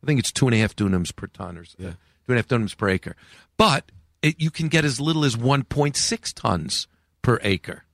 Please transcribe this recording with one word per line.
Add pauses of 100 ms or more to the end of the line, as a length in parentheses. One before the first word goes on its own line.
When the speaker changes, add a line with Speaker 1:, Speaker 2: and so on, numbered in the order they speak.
Speaker 1:
I
think
it's
two
and
a
half
dunams
per
ton
or
so,
Speaker 2:
Yeah. (360)
Speaker 1:
two
and
a
half
dunams
per
acre. (440)
But (300)
it,
you
can
get
as
little
as
one
point
six
tons (340)
per
acre. (100)